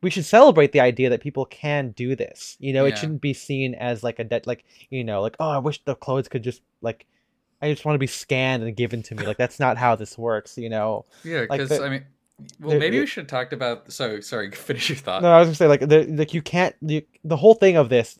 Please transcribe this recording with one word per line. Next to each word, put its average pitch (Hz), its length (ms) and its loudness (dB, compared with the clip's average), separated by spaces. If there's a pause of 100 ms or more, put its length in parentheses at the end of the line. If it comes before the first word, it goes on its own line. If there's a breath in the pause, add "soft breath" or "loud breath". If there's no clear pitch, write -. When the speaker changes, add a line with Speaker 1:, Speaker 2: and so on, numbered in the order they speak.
Speaker 1:
we 180 80 0
should 175 160 -6
celebrate 170 480 8
the 147 60 4
idea 127 300 2
that 120 120 0
people 135 240 -6
can 143 460 -6
do 123 240 -6
this. - 440 -12
You 135 140 -8
know, 135 120 2
it 139 40 4
Speaker 2:
Yeah. 113 60 -4
Speaker 1:
shouldn't 151 260 -8
be 143 120 -4
seen 135 400 -6
as, 120 300 -6
like, 120 160 -6
a 117 40 -4
de-, 110 220 -4
like, 123 180 -8 (260 soft breath)
you 131 140 -8
know, 104 180 -4
like, 110 180 -4
"Oh, 160 100 -2
I 143 100 -2
wish 143 260 -6
the 135 100 -4
clothes 135 320 -6
could 123 160 -8
just, 120 180 -10 (200)
like, 113 240 -8 (560)
I 151 100 -4
just 147 140 -6
wanna 151 120 0
be 131 100 -2
scanned 131 560 -4
and 113 120 -8
given 113 280 -4
to - 120 -16
me." 104 100 -8
Like, 104 120 -6
that's 123 220 -4
not 127 180 0
how 120 180 2
this 104 220 -14
works, 113 400 -6
you 117 120 -10
know? 107 360 -6 (180)
Speaker 2:
Yeah, 160 260 -6
Speaker 1:
Like, 143 120 -4
Speaker 2:
'cause, 135 80 -6
Speaker 1:
the, 143 140 -2
Speaker 2:
I 139 60 -6
mean, 135 140 -8 (560)
well, 151 140 -4
Speaker 1:
the, 147 60 2
Speaker 2:
maybe 180 180 -2
Speaker 1:
the 285 60 0
Speaker 2:
we - 40 -2
should 160 220 -12
talk 127 240 -6
about, 120 400 -8
so, 110 260 -8
sorry, 101 320 -10
<laughs> - 0 -
finish - 380 -6
your 139 80 -6
thought. 95 240 -6
Speaker 1:
No, 175 100 6
I 165 80 12
was 170 80 6
gonna 160 80 -4
say, 165 120 4
like, 143 200 6
the, 156 220 6
like, 151 240 -4
you 165 80 -4
can't, 175 400 -2
you, 151 220 -6 (200)
the 156 140 -4
whole 202 180 8
thing 190 220 4
of 143 100 4
this, 117 320 0